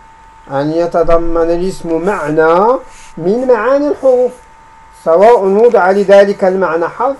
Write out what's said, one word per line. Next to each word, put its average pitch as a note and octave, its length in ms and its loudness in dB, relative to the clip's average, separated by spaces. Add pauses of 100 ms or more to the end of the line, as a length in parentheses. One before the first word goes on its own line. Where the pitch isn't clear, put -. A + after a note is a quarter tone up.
(500)
أن C#3 200 -4
يتضمن E3 800 0
الاسم E3+ 560 -4
معنى F3 720 0 (380)
من G#3+ 320 -4
معاني B3+ 400 0
الحروف، B3 440 0 (720)
سواء G3 400 4
وضع G3 460 2
لذلك G3+ 540 2
المعنى F3+ 440 -2
حرف C4+ 320 -6